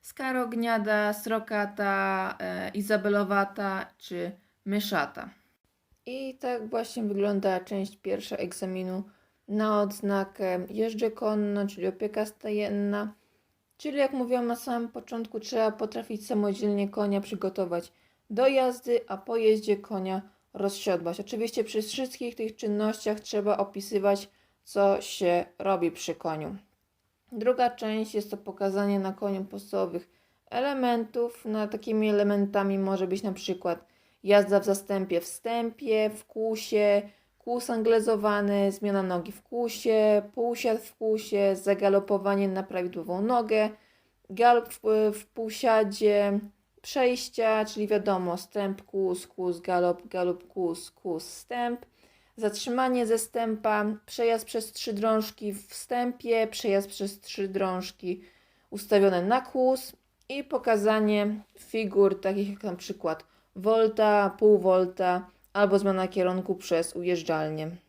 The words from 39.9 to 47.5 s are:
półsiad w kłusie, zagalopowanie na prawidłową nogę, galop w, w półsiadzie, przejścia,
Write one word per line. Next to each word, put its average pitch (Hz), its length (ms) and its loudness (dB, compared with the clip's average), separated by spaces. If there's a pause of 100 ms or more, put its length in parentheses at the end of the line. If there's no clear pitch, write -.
półsiad 233 440 0
w - 160 -14
kłusie, 214 640 0
zagalopowanie 196 920 2
na 190 140 -2
prawidłową 180 600 -4
nogę, 214 480 2 (600)
galop 233 380 6
w, - 120 -16 (340)
w 208 120 -14
półsiadzie, 214 1120 2 (420)
przejścia, 240 840 0